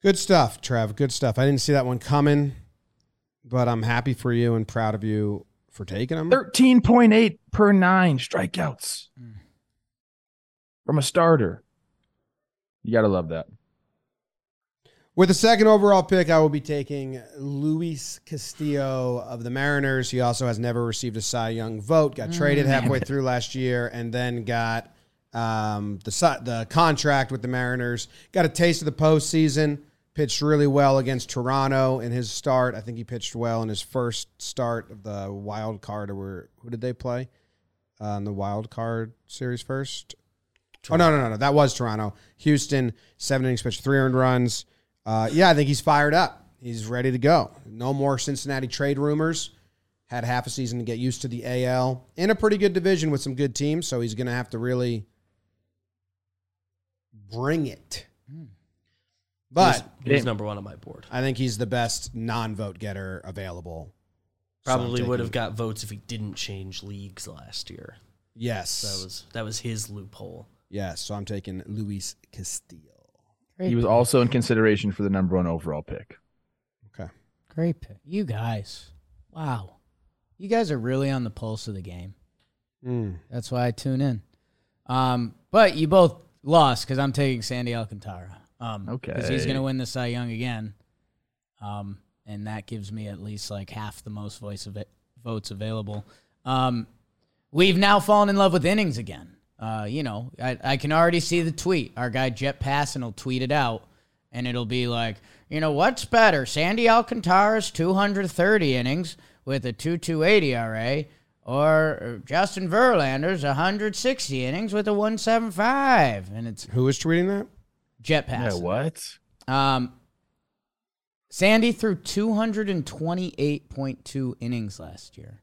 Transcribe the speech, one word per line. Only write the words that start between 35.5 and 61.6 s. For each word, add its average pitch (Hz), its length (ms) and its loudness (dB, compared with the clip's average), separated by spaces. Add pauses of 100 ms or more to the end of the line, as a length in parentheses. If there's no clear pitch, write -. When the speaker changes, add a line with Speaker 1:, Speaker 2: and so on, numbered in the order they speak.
Speaker 1:
card. 104 300 -8
Or 98 380 -10 (100)
who 117 100 -20
did 113 120 -8
they 123 120 -4
play, 123 360 -6 (720)
uh, 104 180 -6
in 101 60 -6
the 104 100 -6
wild 101 360 -6
card 113 440 -6 (140)
series 123 360 -8
first? - 500 -8 (800)
Oh, 160 60 2
no, 170 120 6
no, 147 120 4
no, 117 80 0
no. 107 80 -4
That 139 180 2
was 143 180 6
Toronto. 107 400 -2 (240)
Houston, 135 560 2 (240)
seven 131 280 0
innings 127 180 0
pitched, 117 200 -4
three 139 140 2
earned 131 180 4
runs. 127 500 2 (400)
Uh, 110 280 0
yeah, 180 160 8
I 165 60 8
think 147 120 4
he's 139 140 0
fired 147 320 4
up. - 340 0 (120)
He's 117 260 -10
ready 123 260 -2
to 127 60 -2
go. 143 340 4 (140)
No 117 260 -6
more 139 280 0
Cincinnati 135 480 -6
trade 139 320 -2
rumors. 156 500 0 (560)
Had 120 180 -6
half 123 220 -2
a 127 60 -10
season 123 280 -4
to 113 60 -6
get 117 140 -4
used 127 240 -4
to 135 40 -8
the 120 160 -8
A 127 220 -2
L 127 400 -2 (100)
in 180 140 0
a 190 60 4
pretty 214 240 2
good 196 140 2
division 175 380 0
with 139 80 0
some 139 160 -6
good 135 200 -2
teams, 151 320 -2
so 127 120 -4
he's 117 160 -2
gonna 123 160 -4
have 123 200 -6
to 117 80 -6
really 123 460 -2 (2250)
bring 139 360 -2
it. - 380 -12 (260)
Speaker 3:
Hmm. 156 120 -18 (1080)
Speaker 1:
But 147 320 4 (200)
Speaker 4:
He's, 127 100 -2
he's 139 80 4
Speaker 2:
It 120 40 -6
Speaker 4:
number 107 200 -4
one 104 120 -6
on 98 60 -12
my 101 120 -16
board. - 360 -20
Speaker 1:
I 123 100 -4
think 131 160 -2
he's 120 200 -2
the 120 80 -2